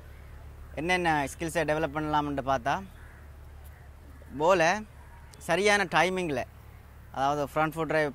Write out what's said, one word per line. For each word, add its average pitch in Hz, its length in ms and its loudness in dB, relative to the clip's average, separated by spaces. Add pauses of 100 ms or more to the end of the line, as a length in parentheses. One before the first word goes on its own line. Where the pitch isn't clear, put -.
(800)
என்னென்ன 175 340 2 (160)
ஸ்கில்ஸை 165 380 -2
develop 151 280 2
பண்ணலாம்னு 147 520 0
பார்த்தா, 135 260 2 (1700)
பாலை 170 280 6 (760)
சரியான 196 480 4
டைமிங்கில், 170 480 2 (760)
அதாவது 143 340 2
front 156 240 0
foot 156 160 -2
drive 151 240 2